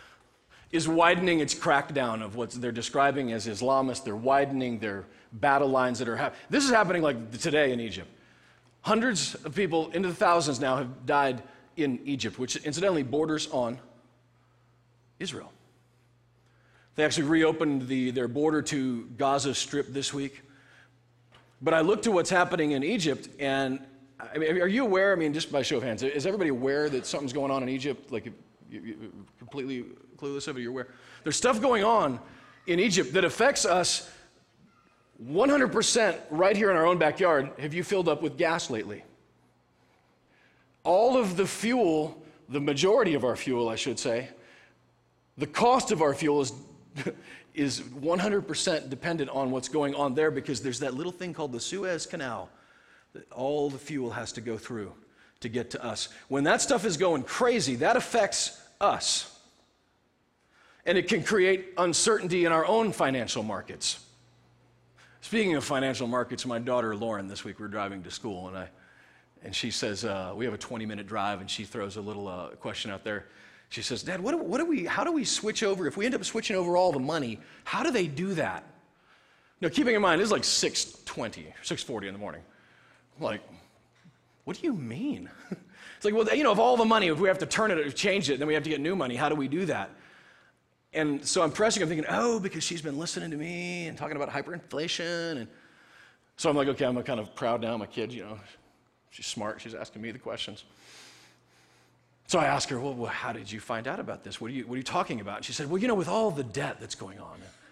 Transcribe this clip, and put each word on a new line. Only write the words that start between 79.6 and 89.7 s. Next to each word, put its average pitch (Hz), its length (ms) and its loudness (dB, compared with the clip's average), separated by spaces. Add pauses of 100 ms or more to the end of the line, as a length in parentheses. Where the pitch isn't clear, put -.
Now, 170 80 0
keeping 240 260 2
in 208 60 4
mind, 180 200 6
it's 214 100 2
like 139 120 2
six - 600 0
twenty, 90 560 -10
six - 220 -6
forty 104 240 -6
in 95 60 -10
the 101 60 -14
morning. 82 220 -10 (760)
I'm 156 60 -12
like, 107 180 -4 (1040)
"What - 160 -10
do - 60 -6
you 294 80 0
mean?" 131 560 -6 (220)
<laughs> 190 60 -10 (400)
It's - 80 -4
like, 208 100 2
"Well, 226 200 4
you 294 80 4
know, 247 80 6
if 202 80 4
all 240 180 6
the 226 60 6
money, 220 240 4
if 156 120 2
we 190 80 4
have 190 120 4
to 160 60 -4
turn 214 240 2
it 175 80 2
or 147 140 -2
change 185 400 0
it, 127 80 0
then 151 80 0
we 151 80 2
have 151 80 0
to 156 80 -4
get 143 100 -2
new 170 140 0
money. 127 200 -2
How 143 140 2
do 151 60 2
we 135 120 0
do 170 180 -2
that?" 107 260 -4 (1040)